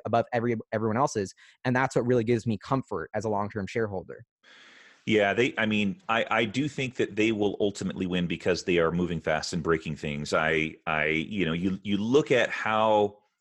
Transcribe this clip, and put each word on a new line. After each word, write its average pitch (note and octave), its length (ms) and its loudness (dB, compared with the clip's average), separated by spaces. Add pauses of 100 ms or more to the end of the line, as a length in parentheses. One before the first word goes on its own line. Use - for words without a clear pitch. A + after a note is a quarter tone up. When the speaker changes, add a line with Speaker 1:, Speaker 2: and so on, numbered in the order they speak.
Speaker 1:
above A2+ 300 2
every, A#2 240 0 (160)
everyone A2 240 0
else's. A#2 360 -2 (300)
And B2+ 100 0
that's C3 220 0
what A#2+ 100 2
really A#2+ 200 2
gives A2+ 200 2
me A2 160 -2
comfort A2 540 -4
as G#2+ 80 -4
a A2 60 -2
long-term G2+ 380 -4
shareholder. G#2 580 -6 (800)
Speaker 2:
Yeah, G2+ 280 4
they, A#2+ 240 2
I A2 80 2
mean, G#2 420 0
I, A2+ 240 2
I A2+ 140 2
do B2+ 240 -2
think C3 260 -6
that G#2 220 -2
they A2 160 4
will G#2 260 0
ultimately G2 460 -2
win F2+ 200 0
because E2+ 380 -2
they F2+ 140 2
are E2 120 4
moving E2+ 300 -2
fast D#2 320 -2
and F2 100 -4
breaking D#2+ 360 -2
things. D2 340 -8
I, D#2+ 440 0 (120)
I, D#2 200 0
you D#2+ 380 0
know, D#2+ 60 0
you, F#2 320 -2
you G2+ 140 -2
look B2 340 2
at A#2+ 180 2
how G#2+ 680 2 (240)